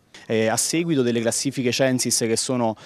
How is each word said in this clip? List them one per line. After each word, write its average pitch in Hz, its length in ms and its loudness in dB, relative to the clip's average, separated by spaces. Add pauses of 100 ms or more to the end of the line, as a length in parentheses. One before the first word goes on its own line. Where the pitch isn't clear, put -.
(280)
Eh, 110 200 2
a 110 100 2
seguito 160 440 0
delle 120 200 0
classifiche 123 500 0
Censis 127 460 0
che 113 180 0
sono, 117 400 -2 (100)